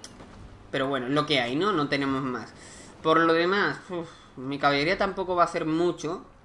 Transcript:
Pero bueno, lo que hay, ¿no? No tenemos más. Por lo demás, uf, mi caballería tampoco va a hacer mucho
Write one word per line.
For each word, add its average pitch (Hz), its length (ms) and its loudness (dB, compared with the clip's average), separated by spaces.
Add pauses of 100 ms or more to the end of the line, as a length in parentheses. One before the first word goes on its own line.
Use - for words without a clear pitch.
(720)
Pero 135 180 -2
bueno, 131 220 -2
lo 147 160 2
que 147 140 2
hay, 120 140 -2
¿no? 190 180 0
No 147 160 0
tenemos 139 340 0
más. 120 320 -6 (480)
Por 160 180 6
lo 165 140 6
demás, 175 440 2 (120)
uf, 165 180 -6 (280)
mi 135 220 -8
caballería 143 380 2
tampoco 190 380 -2
va 175 80 4
a 165 40 6
hacer 165 200 -4
mucho 170 580 -2 (200)